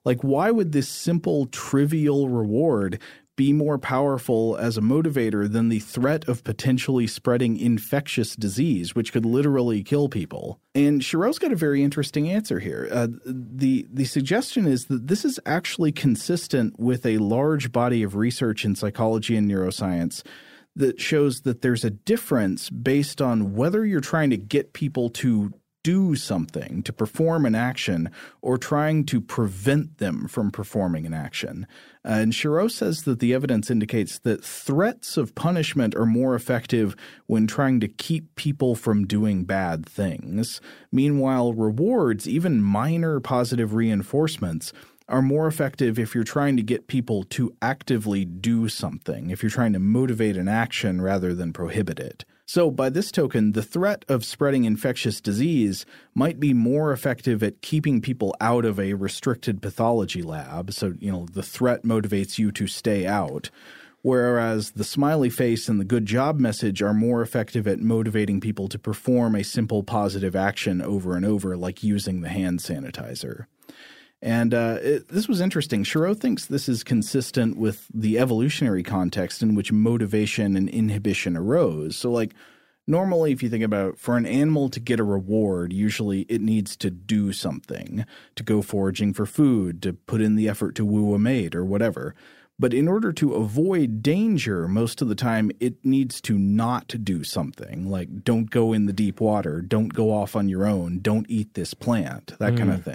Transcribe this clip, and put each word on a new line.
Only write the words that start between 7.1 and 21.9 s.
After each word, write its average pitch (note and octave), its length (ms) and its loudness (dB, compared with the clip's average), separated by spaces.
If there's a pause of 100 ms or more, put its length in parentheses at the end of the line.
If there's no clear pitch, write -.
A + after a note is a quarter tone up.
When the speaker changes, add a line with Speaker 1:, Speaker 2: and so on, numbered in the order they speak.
Speaker 1:
infectious A#2+ 800 -2
disease, G#2 600 -2
which A2+ 180 -2
could A#2 100 0
literally A#2+ 600 2
kill C#3+ 260 0
people? - 500 -8 (140)
And D3 280 4
Sharot's G3 360 0
got D#4+ 140 0
a A3+ 40 2
very D3 280 2
interesting D3 440 0
answer G3 300 0
here. F2 340 -6
Uh, A#2 180 0 (140)
the, B2+ 640 0
the C3 180 -2
suggestion E3 600 0
is C3+ 200 2
that B2 200 -4
this F#3+ 180 -2
is C4+ 220 -2
actually D#3+ 460 0
consistent C3+ 880 0
with B2 260 0
a A2 140 4
large B2 520 2
body A#2+ 300 2
of G2 140 -2
research A2+ 500 0
in G2+ 80 2
psychology A2+ 640 0
and G#2 100 2
neuroscience F#2 760 -2 (520)
that C3+ 240 0
shows C#3+ 420 0
that B2 200 -4
there's B2 240 2
a A2 60 0